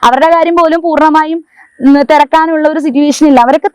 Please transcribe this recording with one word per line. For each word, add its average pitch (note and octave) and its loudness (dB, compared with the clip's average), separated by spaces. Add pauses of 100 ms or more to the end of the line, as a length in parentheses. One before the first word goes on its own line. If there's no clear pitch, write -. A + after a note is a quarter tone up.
അവരുടെ C4 2
കാര്യം E4 -2
പോലും E4 0
പൂർണ്ണമായും, D#4 -2 (380)
ഉം, C#4 2
തിരക്കാനുള്ള D#4 0
ഒരു D#4 -4
സിറ്റുവേഷൻ D4 -2
ഇല്ല. C4+ 4
അവരൊക്കെ C#4 0